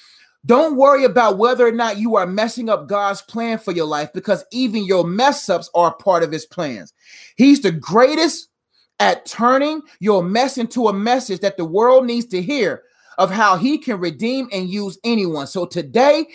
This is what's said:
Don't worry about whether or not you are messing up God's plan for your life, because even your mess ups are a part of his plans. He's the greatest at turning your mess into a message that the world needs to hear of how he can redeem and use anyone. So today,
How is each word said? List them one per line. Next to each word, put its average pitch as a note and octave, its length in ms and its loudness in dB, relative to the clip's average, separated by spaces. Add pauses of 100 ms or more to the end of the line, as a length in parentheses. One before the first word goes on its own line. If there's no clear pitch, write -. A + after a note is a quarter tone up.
(460)
Don't C#4+ 300 4
worry C4+ 280 6
about G#3+ 320 2
whether A#3+ 300 2
or A3+ 60 2
not A3+ 260 -4
you A3+ 180 0
are F#3 100 2
messing A3 440 -4
up E3+ 180 -2
God's G3+ 320 -2
plan A3+ 380 -6
for G3+ 140 -8
your E3+ 140 -2
life, D3+ 260 -6
because F#3 400 -4
even A#3 320 -4
your F#3 200 2
mess G#3+ 460 0
ups E3+ 240 -2
are E3+ 160 4
a - 120 -14
part F3+ 200 2
of D#3 100 -2
his D#3 140 -8
plans. B2 480 -10 (420)
He's C#4 240 6
the F#3 120 0
greatest C4 760 0 (520)
at G3 260 0
turning C#4 560 0 (160)
your G3 240 0
mess A#3 360 -2
into A#3 300 -2
a G3+ 40 2
message G#3+ 480 -2
that G3 160 -4
the F3 80 -6
world A#3+ 420 4
needs A#3 200 -4
to F#3 140 -6
hear F3+ 440 -2 (340)
of F3+ 120 2
how G3+ 260 2
he B3+ 200 0
can A3+ 240 -6
redeem A3+ 500 -4
and F#3 200 -6
use G3 340 -8
anyone. F3+ 420 -2
So F3 200 -6
today, C4+ 680 0